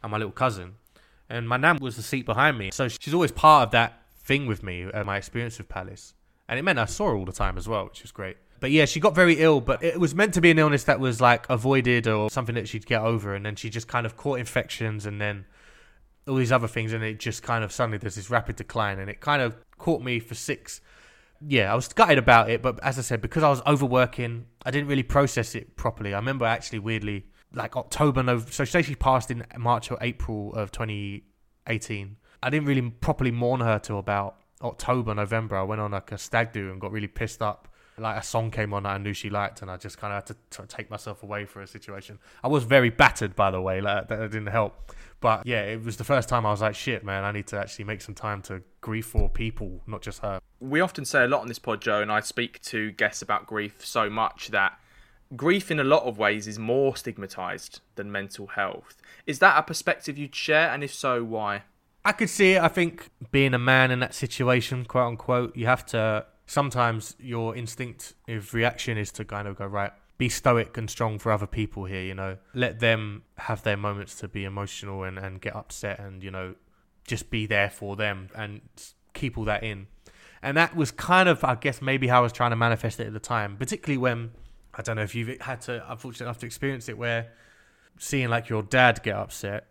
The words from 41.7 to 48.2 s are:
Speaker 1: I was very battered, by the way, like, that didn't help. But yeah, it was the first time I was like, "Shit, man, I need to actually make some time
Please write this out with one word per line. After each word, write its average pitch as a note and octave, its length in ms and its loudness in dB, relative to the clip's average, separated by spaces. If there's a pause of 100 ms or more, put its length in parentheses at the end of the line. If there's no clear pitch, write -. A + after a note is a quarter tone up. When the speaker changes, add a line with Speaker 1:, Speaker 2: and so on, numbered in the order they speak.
Speaker 1:
I B2 40 -2
was C#3 160 2
very B2 260 6
battered, A#2 460 6
by G2 160 4
the F#2 100 -2
way, F#2+ 200 -2
like, G2+ 260 -2
that A2 240 -4
didn't G#2+ 160 -6
help. G#2 440 -2 (300)
But A2 240 2
yeah, A#2 160 0
it A2 220 -6
was A2+ 140 -6
the A2 60 -6
first C3+ 240 2
time A#2+ 160 0
I G#2 60 2
was G2+ 100 0
like, G#2+ 140 2
"Shit, A2 320 -4
man, G2 180 -4
I G2+ 80 -2
need G#2 160 -6
to G2+ 120 -6
actually G2 260 -8
make G#2+ 160 -6
some G2+ 140 -14
time G#2 280 -6